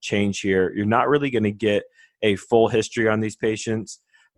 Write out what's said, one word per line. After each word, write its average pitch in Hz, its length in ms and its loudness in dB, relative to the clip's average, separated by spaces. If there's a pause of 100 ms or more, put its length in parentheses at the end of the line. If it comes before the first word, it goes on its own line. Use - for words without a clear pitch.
change 101 400 -2
here. 95 360 2
You're 104 100 -2
not 120 220 2
really 143 220 0
gonna 107 200 0
get 104 340 0 (380)
a 104 140 2
full 113 320 2
history 110 400 0
on 110 120 2
these 110 160 -6
patients. 110 640 -6 (400)